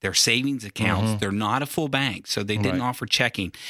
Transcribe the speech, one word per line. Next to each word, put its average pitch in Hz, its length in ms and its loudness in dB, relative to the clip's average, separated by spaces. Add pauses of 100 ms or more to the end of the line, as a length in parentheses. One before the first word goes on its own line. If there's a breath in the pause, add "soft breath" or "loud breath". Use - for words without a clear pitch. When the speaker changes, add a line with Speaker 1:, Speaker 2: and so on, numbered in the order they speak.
Speaker 1:
They're 95 120 -2
savings 123 520 2
accounts. 101 460 0
Speaker 2:
Mm-hmm. 107 80 0
Speaker 1:
They're 101 120 0
not 107 320 0
a - 20 -2
full 156 220 -2
bank, 135 400 -2
so 104 160 -2
they 104 140 0
didn't 104 240 2
Speaker 2:
Right. 123 80 0
Speaker 1:
offer 123 160 -4
checking. 117 480 0 (160 loud breath)